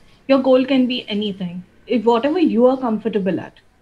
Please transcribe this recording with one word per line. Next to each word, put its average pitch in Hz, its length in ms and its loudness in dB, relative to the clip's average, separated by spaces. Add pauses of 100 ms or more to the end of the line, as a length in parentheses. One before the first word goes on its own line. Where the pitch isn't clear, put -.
(280)
your 269 140 4
goal 262 240 4
can 262 220 2
be 247 220 -6
anything. 190 560 -6 (200)
If 214 200 -2
whatever 240 340 2
you 233 280 2
are 262 100 2
comfortable 214 640 -4
at, - 200 -16 (220)